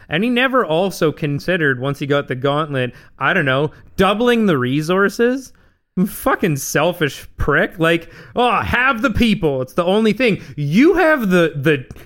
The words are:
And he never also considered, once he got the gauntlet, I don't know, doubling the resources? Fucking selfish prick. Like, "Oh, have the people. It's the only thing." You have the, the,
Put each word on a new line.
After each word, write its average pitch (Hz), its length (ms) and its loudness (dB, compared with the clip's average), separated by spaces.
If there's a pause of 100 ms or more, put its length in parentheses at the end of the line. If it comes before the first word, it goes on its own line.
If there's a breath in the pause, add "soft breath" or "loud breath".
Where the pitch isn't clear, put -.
And 175 160 -2
he 247 60 -2
never 247 360 0
also 160 460 0
considered, 147 640 -2
once 135 220 -6
he 147 80 -6
got 143 180 0
the 135 80 -6
gauntlet, 139 580 -2 (280 loud breath)
I 143 140 0
don't 175 100 0
know, 139 260 0 (260 soft breath)
doubling 220 500 2
the 160 120 2
resources? 185 920 0 (540)
Fucking 208 500 -2
selfish 156 800 -2
prick. 160 420 0
Like, 165 320 0 (240 loud breath)
"Oh, 214 280 0
have 233 400 0
the 262 80 0
people. 185 500 0
It's 127 140 -8
the 175 100 0
only 208 300 2
thing." 220 260 0 (160 loud breath)
You 185 380 2
have 311 340 2
the, 175 260 2
the, 143 300 0 (220 loud breath)